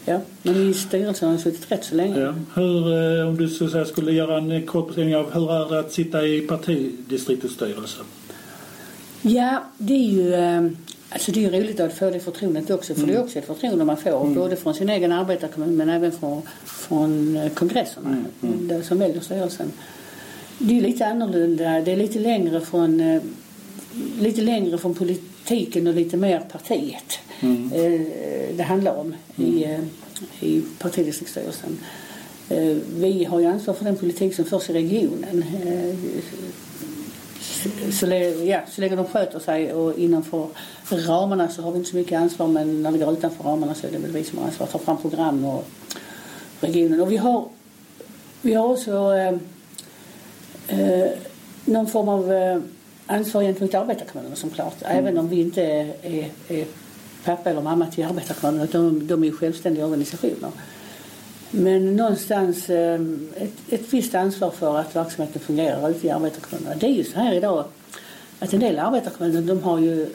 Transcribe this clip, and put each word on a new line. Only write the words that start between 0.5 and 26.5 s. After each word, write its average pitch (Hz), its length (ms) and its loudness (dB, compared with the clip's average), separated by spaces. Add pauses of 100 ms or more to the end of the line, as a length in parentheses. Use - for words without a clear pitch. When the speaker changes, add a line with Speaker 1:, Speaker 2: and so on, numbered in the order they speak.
Speaker 1:
i 185 40 4
styrelsen 196 540 0
har 165 60 4
jag 165 80 0
suttit 165 300 -2
rätt 196 120 -2
så - 100 -6
länge. 180 260 2
Speaker 2:
Ja. 139 140 0 (200)
Hur, 175 380 4 (280)
eh, 160 80 2
om 165 80 0
du, 165 120 2
så 160 160 -2
att 156 80 0
säga, 160 120 2
skulle 156 280 0
göra 160 260 2
en 160 280 -2
kort 165 200 0
beskrivning 160 300 2
av 147 160 0
hur 165 200 2
är 160 180 0
det 156 100 2
att 156 120 -8
sitta 160 340 0
i 151 140 2
partidistriktets 131 1120 -2
styrelse? 107 440 -6 (1200)
Speaker 1:
Ja, 247 400 2 (160)
det 220 160 2
är 247 180 4
ju, 180 220 4
eh, 175 280 4 (460)
alltså, - 240 -4
det 214 120 4
är 190 60 4
ju 185 100 2
roligt 214 200 -2
att 160 120 2
få 190 180 2
det 180 100 -4
förtroendet 170 500 -2
också, 170 240 -2
för 151 80 -2
Speaker 2:
Mm. 170 120 2
Speaker 1:
det 233 60 4
är 247 40 0
också - 140 -6
ett - 80 -8
förtroende 165 380 0
man 151 120 2
får, 170 260 0
Speaker 2:
Mm. 143 120 2
Speaker 1:
både 180 220 2
från 311 180 -2
sin 196 140 0
egen 175 240 2
arbetarkommun 170 640 0
men 156 120 4
även 170 240 2
från, 147 300 -4 (220)
från, 156 720 2
eh, 151 160 0
kongresserna, 180 560 -2
Speaker 2:
Mm, 127 160 0 (180)
mm. 123 260 0
Speaker 1:
där 170 140 0
som 175 160 2
väljer 170 220 2
styrelsen. 175 520 -4 (880)
Det 233 160 6
är - 40 6
lite 233 240 2
annorlunda. 170 720 2
Det 180 120 2
är 190 40 2
lite 214 220 0
längre 190 420 2
från, 165 400 4
eh, 160 220 4 (960)
lite 220 220 2
längre 202 380 2
från 180 160 -2
politiken 180 920 -2
och 170 80 4
lite 170 220 2
mer 185 240 4 (120)